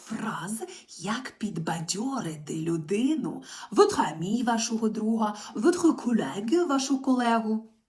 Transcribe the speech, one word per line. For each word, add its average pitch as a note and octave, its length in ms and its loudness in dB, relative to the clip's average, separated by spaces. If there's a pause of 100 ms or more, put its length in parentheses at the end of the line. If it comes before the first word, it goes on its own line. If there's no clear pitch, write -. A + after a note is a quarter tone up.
фраз, G#3+ 600 -6 (340)
як A3 400 -6
підбадьорити E3+ 1160 -4
людину, E3 880 0 (280)
votre G4 260 6
ami, F3+ 460 0
вашого A3+ 460 0
друга, A3 460 0 (200)
votre E4 500 4
collègue, A3+ 640 2
вашу C4+ 340 0
колегу, A#3 680 2 (200)